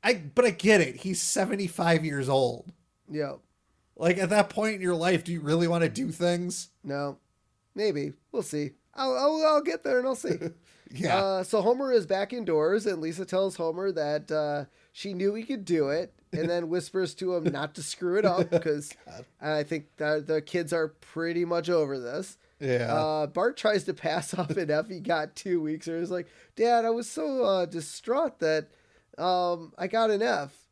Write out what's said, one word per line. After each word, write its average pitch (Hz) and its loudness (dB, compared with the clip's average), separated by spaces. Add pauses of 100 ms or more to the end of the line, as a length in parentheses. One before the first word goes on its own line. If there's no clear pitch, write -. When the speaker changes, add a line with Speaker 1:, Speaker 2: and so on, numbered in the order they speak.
(100)
Speaker 1:
I, 247 4 (200)
but 247 6
I 226 6
get 196 6
it. 131 0
He's 185 -4
seventy-five 175 0
years 139 -2
old. 131 2 (400)
Speaker 2:
Yep. 143 -6 (580)
Speaker 1:
Like, 175 2
at 190 0
that 202 4
point 220 0
in 190 -8
your 180 2
life, 170 2
do 170 -4
you 170 -4
really 165 2
wanna 170 2
do 226 -4
things? 175 -2 (140)
Speaker 2:
No. 139 -6 (580)
Maybe. 147 -2 (180)
We'll 220 -4
see. 147 -4 (220)
I'll, 262 -2
I'll, 311 2
I'll 302 4
get - -4
there 254 2
and 247 0
I'll 262 0
see. 202 -4
Speaker 1:
<laughs> 165 -6 (480)
Yeah. 175 0
Speaker 2:
Uh, 190 0
so 208 0
Homer 254 2
is 220 4
back 196 -2
indoors, 190 2
and 180 -2
Lisa 165 -6
tells 190 0
Homer 175 -2
that, 151 -2
uh, 147 -2 (260)
she 202 -10
knew 196 0
he 220 -8
could 226 -6
do 160 2
it, 165 -2 (180)
and 165 -2
then 170 0
whispers 175 -2
to 180 -2
him 165 -2
not 147 -2
to 156 -12
screw 180 -2
it 214 2
up, 180 2
Speaker 1:
<laughs> 170 2
Speaker 2:
'cause 147 -2 (140)
Speaker 1:
God. - -16 (160)
Speaker 2:
I 151 0
think 147 -6 (100)
the, 151 0
the 156 0
kids 165 -2
are 160 0
pretty 165 -4
much 170 -2
over 151 2
this. 135 -8 (240)
Speaker 1:
Yeah. 120 0
Speaker 2:
Uh, 156 0
Bart 185 0
tries 214 2
to 190 -4
pass 160 -4
<laughs> 185 -4
off 160 -2
an 160 -2
F 151 0
he 185 -10
got 156 -2
two 180 -2
weeks 156 -6
ago. 165 -4
He's 170 -4
like, 175 -6 (260)
"Dad, 233 4
I 226 2
was 233 -2
so, 285 -2
uh, 190 2
distraught 226 -4
that, 156 0 (500)
um, 175 0
I 190 -4
got 226 2
an 208 2
F." 202 -2 (180)